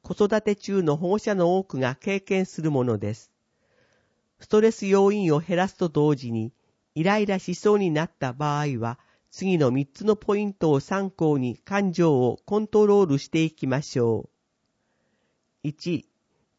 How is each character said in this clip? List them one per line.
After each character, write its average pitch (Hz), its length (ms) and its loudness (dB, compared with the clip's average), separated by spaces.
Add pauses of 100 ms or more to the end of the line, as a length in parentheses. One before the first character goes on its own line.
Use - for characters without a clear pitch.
子 - 100 -8
育 214 260 2
て 208 160 -2
中 196 280 -2
の 151 140 2
保 175 100 -4
護 202 100 0
者 214 160 -2
の 180 240 2
多 190 60 -2
く 139 160 -8
が 127 160 -2
経 196 240 -4
験 190 260 -2
す - 160 -12
る 156 80 -2
も 131 140 2
の 113 160 0
で 107 160 -6
す。 - 160 -20 (1080)
ス - 100 -20
ト 214 120 4
レ 220 80 6
ス 214 160 -6
要 196 260 4
因 196 220 2
を 147 60 2
減 170 180 -4
ら 185 100 0
す - 100 -12
と 175 120 -2
同 147 240 2
時 127 180 -8
に、 113 220 -6 (400)
イ 156 100 -4
ラ 202 140 2
イ 208 80 0
ラ 190 140 -2
し 180 160 -8
そ 208 220 2
う - 20 2
に 190 100 0
な 151 140 0
っ - 160 -10
た 127 140 -4
場 147 280 -2
合 143 160 -4
は、 117 220 -6 (320)
次 185 260 -2
の 135 140 4
三 139 160 -2
つ - 180 -14
の 214 100 2
ポ 208 200 -2
イ 208 100 -2
ン 202 80 -6
ト 160 160 0
を 139 100 4
参 196 300 -4
考 151 300 0
に 123 180 -4
感 196 340 -2
情 165 300 2
を 120 240 0
コ 208 140 -2
ン 214 80 -4
ト 214 180 4
ロ 202 160 6
ー 190 60 4
ル 143 100 2
し - 120 -8
て 160 120 0
い 160 100 0
き - 140 -10
ま 131 160 0
し - 180 -6
ょ 113 300 0 (1300)
う。 143 40 -4
一、 156 400 -6 (520)